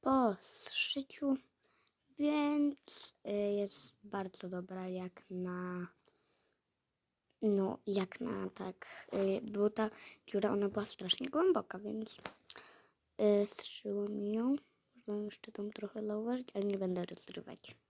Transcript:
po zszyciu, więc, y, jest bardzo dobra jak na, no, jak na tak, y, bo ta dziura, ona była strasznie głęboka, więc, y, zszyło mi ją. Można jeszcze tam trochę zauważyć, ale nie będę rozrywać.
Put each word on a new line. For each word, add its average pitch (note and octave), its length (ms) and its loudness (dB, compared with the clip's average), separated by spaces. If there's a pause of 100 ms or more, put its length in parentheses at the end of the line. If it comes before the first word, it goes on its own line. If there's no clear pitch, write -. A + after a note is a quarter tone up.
po C4 380 6
zszyciu, - 960 -2 (800)
więc, D4 960 2 (120)
y, G#3 40 -2
jest G3+ 720 0
bardzo F#3+ 460 -6
dobra F#3 400 -6
jak F#3 400 -8
na, F3+ 580 -4 (1500)
no, G3 360 4 (100)
jak F#3+ 340 -2
na G3 280 -4
tak, - 640 -12
y, G3 280 2
bo G#3 280 2
ta G#3+ 200 0 (380)
dziura, G3+ 240 2
ona G3+ 180 4
była G#3 160 -2
strasznie F#3+ 440 -4
głęboka, D4+ 500 4
więc, G#3+ 380 -6 (1040)
y, G#3 260 6
zszyło G3+ 640 -6
mi G#3 240 -2
ją. A#3+ 220 2 (400)
Można G#3 300 -4
jeszcze - 260 -12
tam G#3 200 -6
trochę G#3+ 340 -6
zauważyć, A3+ 480 -2
ale G3+ 120 0
nie G3+ 120 0
będę F#3 280 0
rozrywać. - 680 -12 (140)